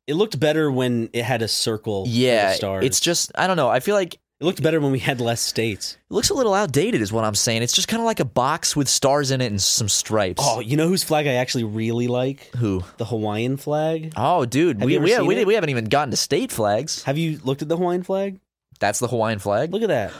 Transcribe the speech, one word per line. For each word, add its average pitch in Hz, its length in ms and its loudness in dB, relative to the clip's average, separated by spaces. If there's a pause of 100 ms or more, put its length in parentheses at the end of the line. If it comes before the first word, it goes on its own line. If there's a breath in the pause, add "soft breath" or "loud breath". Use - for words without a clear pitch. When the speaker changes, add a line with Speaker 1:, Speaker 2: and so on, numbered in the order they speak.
Speaker 1:
It 147 80 0
looked 208 220 0
better 151 320 2
when 123 440 0
it 117 100 -2
had 113 200 0
a 107 40 0
circle. 104 600 -2
Speaker 2:
Yeah, 117 420 4
Speaker 1:
with 95 80 2
stars. 98 280 0
Speaker 2:
it's 131 140 0
just, - 360 0
I 175 120 0
don't 185 100 0
know. 131 120 2
I 123 100 2
feel 208 160 0
like 185 200 -2 (260)
Speaker 1:
It 139 40 -2
looked 175 160 0
better 156 200 2
when 139 100 2
we 131 80 0
had 123 220 -2
less 117 180 0
states. - 540 -4 (160)
Speaker 2:
it - 40 -8
looks - 160 0
a 403 40 0
little 247 200 2
outdated, 185 480 2
is 101 120 -2
what 113 100 0
I'm 107 120 0
saying. 113 280 0
It's 120 80 0
just - 160 0
kinda 226 160 -2
like 220 160 0
a 147 60 0
box 131 500 0
with 143 140 0
stars 139 420 2
in 131 80 0
it 127 60 0
and 104 160 -2
some - 260 0
stripes. 98 560 0
Speaker 1:
Oh, 120 160 2
you 120 160 -2
know 160 140 2
whose 185 120 2
flag 151 260 0
I 131 80 2
actually 127 280 0
really 113 460 -2
like? 127 480 -4
Speaker 2:
Who? 98 260 0 (140)
Speaker 1:
The 117 80 -6
Hawaiian 110 500 -2
flag. 156 640 -4
Speaker 2:
Oh, 151 260 2
dude, 123 360 2
Speaker 1:
Have 123 60 0
Speaker 2:
we, 139 80 2
Speaker 1:
you - 40 4
ever 147 80 2
Speaker 2:
we, 190 100 4
Speaker 1:
seen 214 120 2
Speaker 2:
we, - 100 2
Speaker 1:
it? 220 100 2
Speaker 2:
we 202 60 4
haven't 185 160 2
even 120 160 -2
gotten 139 260 0
to - 60 -2
state 214 340 -2
flags. 110 520 -2
Speaker 1:
Have 139 140 -2
you 160 280 -2
looked 135 160 -2
at 151 80 -4
the 165 80 0
Hawaiian 180 260 0
flag? 190 380 -4 (400)
Speaker 2:
That's 104 180 0
the 120 80 0
Hawaiian 113 320 0
flag? 110 320 0
Speaker 1:
Look 214 120 -2
at 220 40 2
that. 117 320 0